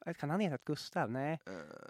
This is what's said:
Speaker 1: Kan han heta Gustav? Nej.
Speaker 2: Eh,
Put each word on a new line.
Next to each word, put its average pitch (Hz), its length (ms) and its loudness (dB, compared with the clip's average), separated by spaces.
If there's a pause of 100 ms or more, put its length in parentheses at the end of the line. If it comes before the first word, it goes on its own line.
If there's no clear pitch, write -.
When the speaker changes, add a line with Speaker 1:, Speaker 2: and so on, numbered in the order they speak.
(180)
Speaker 1:
Kan 147 120 0
han 185 100 4
heta 160 240 4
Gustav? 151 460 0
Nej. 139 360 0
Speaker 2:
Eh, 92 60 -6 (380)